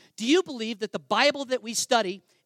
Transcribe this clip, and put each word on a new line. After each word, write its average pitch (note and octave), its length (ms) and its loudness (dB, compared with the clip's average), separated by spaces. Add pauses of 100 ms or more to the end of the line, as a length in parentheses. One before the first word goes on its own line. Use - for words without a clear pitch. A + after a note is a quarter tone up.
(160)
Do A3 100 -8
you E4 180 4
believe A#3 360 -8
that G#3 140 -8
the F#3+ 60 -6
Bible C4+ 460 2
that A#3+ 180 -4
we A3+ 100 -8
study G3+ 500 0 (220)